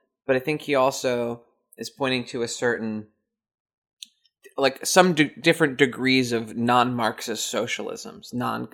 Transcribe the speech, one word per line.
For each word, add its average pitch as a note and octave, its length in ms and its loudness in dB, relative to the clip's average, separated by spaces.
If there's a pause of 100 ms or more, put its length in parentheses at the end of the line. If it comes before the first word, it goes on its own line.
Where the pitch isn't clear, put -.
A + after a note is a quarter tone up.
(280)
but C3+ 80 4
I B2+ 40 2
think D3+ 220 -2
he D3 140 0
also B2 680 0 (340)
is A2+ 120 -10
pointing B2+ 360 -2
to B2 160 -6
a A#2 60 -2
certain, A2 600 -2 (1500)
like, C3+ 280 0
some F#3 280 6
d-, D3 260 2
different D#3+ 380 2
degrees C3 560 2
of A2+ 240 -4
non-Marxist A#2+ 960 0
socialisms, - 800 -8
non, A#2+ 400 -6